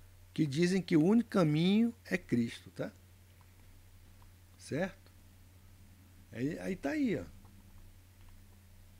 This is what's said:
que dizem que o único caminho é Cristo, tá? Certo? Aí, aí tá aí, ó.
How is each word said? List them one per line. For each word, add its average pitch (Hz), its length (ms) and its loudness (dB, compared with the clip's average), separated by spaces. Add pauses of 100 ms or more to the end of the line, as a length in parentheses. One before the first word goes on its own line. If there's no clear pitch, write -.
(320)
que 160 140 0
dizem 175 360 0
que - 140 0
o 151 80 4
único 226 260 2
caminho 190 640 2 (100)
é - 140 -4
Cristo, - 520 -4
tá? 196 200 -10 (1700)
Certo? - 560 -8 (1200)
Aí, 139 260 -6
aí 185 160 -8
tá 277 160 -8
aí, 277 260 -2
ó. 101 80 -8 (1800)